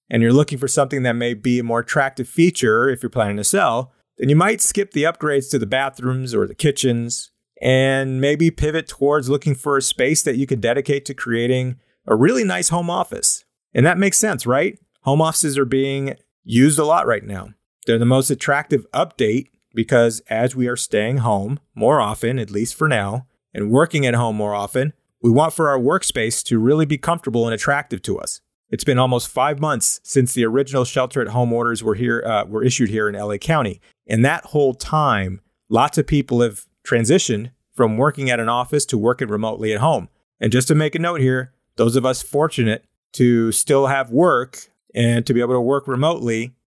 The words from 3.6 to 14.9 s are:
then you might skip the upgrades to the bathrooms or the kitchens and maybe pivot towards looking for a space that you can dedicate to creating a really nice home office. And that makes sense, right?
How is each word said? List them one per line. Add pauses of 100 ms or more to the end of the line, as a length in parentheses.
then
you
might
skip
the
upgrades
to
the
bathrooms
or
the
kitchens (280)
and
maybe
pivot
towards
looking
for
a
space
that
you
can
dedicate
to
creating (300)
a
really
nice
home
office. (300)
And
that
makes
sense,
right? (240)